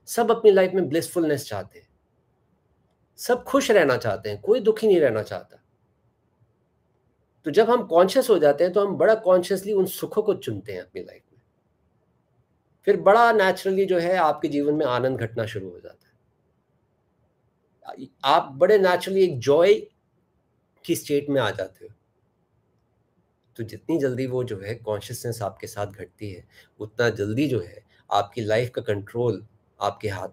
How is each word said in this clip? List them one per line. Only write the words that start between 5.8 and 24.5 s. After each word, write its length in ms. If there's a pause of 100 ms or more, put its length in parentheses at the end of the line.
तो 40
जब 200
हम 120
कॉन्शियस 480
हो 80
जाते 260
हैं 80
तो 140
हम 100
बड़ा 180
कॉन्शियसली 580
उन 140
सुखों 360
को 120
चुनते 380
हैं 80
अपनी 220
लाइफ 200 (100)
में। 80 (1500)
फिर 140
बड़ा 320
नेचुरली 520
जो 140
है 180
आपके 320
जीवन 260
में 120
आनंद 340
घटना 260
शुरू 240
हो 100
जाता 280 (1800)
है। 180 (180)
आप 280
बड़े 260
नेचुरली 460
एक 140
जॉय 360 (1080)
की 120
स्टेट 320
में 120
आ 100
जाते 340
हो। 80 (1600)
तो 60
जितनी 360
जल्दी 280
वो 180
जो 160